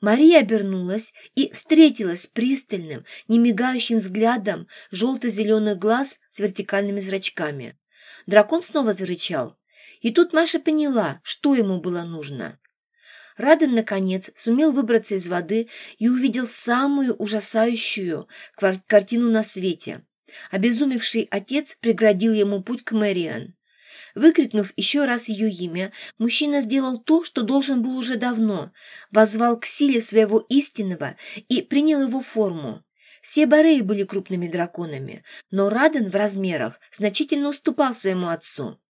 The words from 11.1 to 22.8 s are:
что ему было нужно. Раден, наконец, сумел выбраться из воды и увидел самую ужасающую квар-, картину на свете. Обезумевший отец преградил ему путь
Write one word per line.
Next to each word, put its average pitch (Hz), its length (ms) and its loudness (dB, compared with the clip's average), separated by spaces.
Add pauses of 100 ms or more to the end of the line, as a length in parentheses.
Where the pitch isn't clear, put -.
что - 320 -2
ему 196 260 0
было 175 220 -6
нужно. 143 560 -12 (800)
Раден, 285 380 4
наконец, 190 600 -4
сумел 277 360 0
выбраться 226 440 0
из 180 120 -4
воды 180 420 -4 (300)
и 220 100 2
увидел 247 380 0
самую 262 680 0
ужасающую 214 1120 -2 (280)
квар-, 190 320 -2
картину 233 420 4
на 220 140 2
свете. 185 600 -4 (460)
Обезумевший 233 800 0
отец 247 500 -4
преградил 214 540 2
ему 202 300 0
путь 233 200 -8